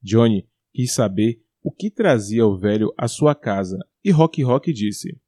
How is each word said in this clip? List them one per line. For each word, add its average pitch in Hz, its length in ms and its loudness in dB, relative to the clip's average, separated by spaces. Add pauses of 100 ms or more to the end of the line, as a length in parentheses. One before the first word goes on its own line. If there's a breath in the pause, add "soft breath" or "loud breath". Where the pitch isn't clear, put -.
Johnny 110 440 0 (280)
quis 123 180 -4
saber 107 500 -2 (200)
o - 100 -6
que 214 180 -8
trazia 113 560 2
o 98 120 2
velho 104 380 0
à 117 120 -4
sua 147 260 0
casa, 98 440 -6 (260)
e 202 60 2
Rock 160 320 4
Rock 131 300 0
disse 104 560 -6